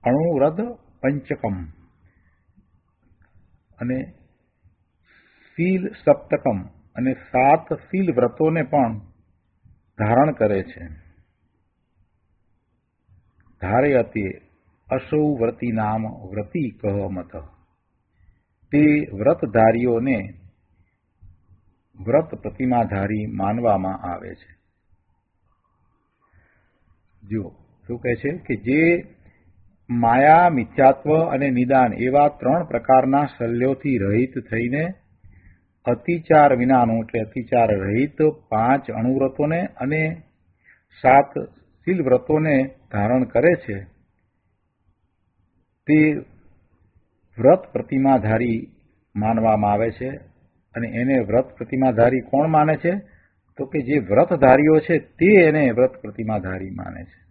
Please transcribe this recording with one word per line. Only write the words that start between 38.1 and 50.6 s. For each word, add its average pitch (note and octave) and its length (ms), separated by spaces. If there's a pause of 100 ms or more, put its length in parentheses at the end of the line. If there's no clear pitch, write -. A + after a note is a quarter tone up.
પાંચ C3+ 720
અણુવ્રતોને C3+ 760
અને D#3 580 (800)
સાત C3+ 380 (140)
શીલ - 500
વ્રતોને C3+ 720 (160)
ધારણ A2+ 320
કરે C3+ 320
છે, G2 420 (1900)
તે D#3 260 (1200)
વ્રત C#3+ 340
પ્રતિમાધારી A#2+ 1000 (440)
માનવામાં G#2+ 560
આવે A2 200
છે. C3 180 (640)